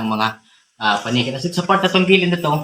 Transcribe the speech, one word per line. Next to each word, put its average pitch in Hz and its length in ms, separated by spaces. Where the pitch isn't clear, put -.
ng 110 80
mga, 107 160
ah, 107 240
paniki. 123 320
Tapos 165 160
sa 175 160
part 190 160
na 185 80
tong 185 160
gilid 180 240
na 175 80
to, 165 160